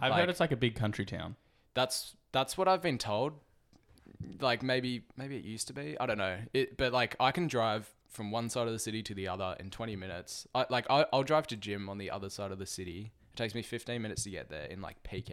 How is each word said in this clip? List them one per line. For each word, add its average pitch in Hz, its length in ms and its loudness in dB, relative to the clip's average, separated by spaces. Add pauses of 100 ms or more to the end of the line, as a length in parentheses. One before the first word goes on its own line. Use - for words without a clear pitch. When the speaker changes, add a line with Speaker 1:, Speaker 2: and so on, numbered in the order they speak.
Speaker 1:
I've 135 100 6
Speaker 2:
Like, - 80 6
Speaker 1:
heard 175 100 6
it's, 175 120 0
like, 165 100 4
a 131 60 2
big 117 180 2
country 104 300 0
town. 87 300 -6 (380)
Speaker 2:
that's, - 420 0 (180)
that's 135 240 2
what 185 100 4
I've 185 140 6
been 156 160 2
told. 113 360 0 (1080)
Like, 120 200 4
maybe, 127 420 0 (120)
maybe 135 220 -8
it 92 80 -8
used 110 220 -6
to 131 60 -10
be. 143 260 -6
I 127 60 0
don't 110 120 2
know. 95 200 0 (160)
It, 135 240 2
but, 131 140 2
like, 120 280 2
I 127 120 6
can 175 160 2
drive 113 420 2 (200)
from 107 220 -8
one 117 180 0
side 117 180 0
of 113 60 0
the 113 60 -2
city 110 240 -4
to 107 100 -8
the 95 160 -4
other 92 300 -2
in 95 100 -10
twenty 113 260 -6
minutes. 92 580 -8
I, 127 160 4
like, 120 200 2
I, 147 220 8
I'll 135 120 6
drive 151 240 4
to 120 100 -6
gym 101 320 -4
on 98 80 -6
the 98 140 -6
other 98 180 -6
side 98 220 -6
of 95 80 -6
the 95 60 -6
city. 92 460 -8 (220)
It - 40 -14
takes 113 180 -2
me 117 60 -2
fifteen 120 400 -6
minutes 107 220 -4
to 101 60 -6
get 82 200 -8
there 76 160 -8
in, 92 160 -10
like, - 220 -10
peak - 300 -8